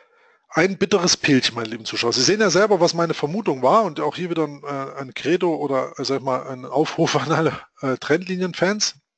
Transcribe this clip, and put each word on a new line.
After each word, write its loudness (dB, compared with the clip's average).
Ein 0
bitteres 2
Pilch, 2
meine -6
lieben -10
Zuschauer. -2
Sie 0
sehen 4
ja 4
selber, 4
was 4
meine 0
Vermutung -4
war 6
und -4
auch -2
hier -6
wieder 0
ein, -8
äh, -8
ein -12
Credo 0
oder, -2
äh, -6
sag 0
ich -8
mal, -2
ein -12
Aufruf 0
an 0
alle, 2
äh, -2
Trendlinien-Fans. -2